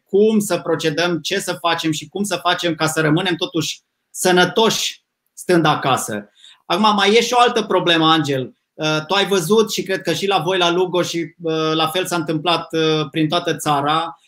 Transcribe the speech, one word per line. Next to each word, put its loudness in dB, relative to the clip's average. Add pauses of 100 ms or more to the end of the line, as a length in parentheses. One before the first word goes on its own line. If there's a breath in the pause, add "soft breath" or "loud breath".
cum 2
să 0
procedăm, -2
ce -4
să -4
facem -2
și -6
cum -6
să -4
facem -2
ca -2
să -2
rămânem 0
totuși -4 (300)
sănătoși 0 (280)
stând 0
acasă. -2 (360 soft breath)
Acum, 2
mai 2
e 6
și 0
o 4
altă 2
problemă, 2
Angel. 0 (200)
Uh, -2
tu -2
ai 2
văzut 2
și -4
cred -4
că -2
și -4
la 2
voi -2
la 2
Lugo 0
și, -6
uh, -2
la 0
fel -4
s-a -2
întâmplat, -2
uh, 0
prin 0
toată 0
țara. -2